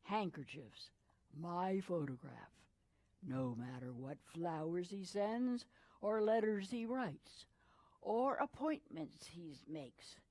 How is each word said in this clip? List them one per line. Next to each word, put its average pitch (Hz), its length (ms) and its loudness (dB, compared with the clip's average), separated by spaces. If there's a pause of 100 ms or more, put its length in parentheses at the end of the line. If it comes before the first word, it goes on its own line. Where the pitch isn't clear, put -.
handkerchiefs, 156 840 -4 (480)
my 175 440 2
photograph, 139 680 -2 (720)
no 131 320 0
matter 127 380 -6
what 131 240 -6 (160)
flowers 170 560 0
he 196 140 -6
sends 233 640 2 (360)
or 214 200 4
letters 214 500 6
he 233 140 -2
writes 233 600 -4 (560)
or 254 360 4
appointments - 920 -2
he 160 280 -10 (120)
makes 143 500 -10 (140)